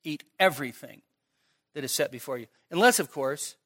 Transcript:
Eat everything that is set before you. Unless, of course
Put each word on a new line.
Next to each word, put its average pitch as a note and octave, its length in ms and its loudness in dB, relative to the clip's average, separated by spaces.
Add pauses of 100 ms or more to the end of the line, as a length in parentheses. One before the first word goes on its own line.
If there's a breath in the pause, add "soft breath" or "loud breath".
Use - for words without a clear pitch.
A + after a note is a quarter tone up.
Eat D3+ 200 -8 (140)
everything B2+ 600 -2 (760)
that C#3+ 100 -6
is B2+ 80 -6
set D3 200 0
before C3 240 -8
you. A#2 120 -12 (220)
Unless, G#3 300 6
of D3+ 100 -4
course C#3 540 -6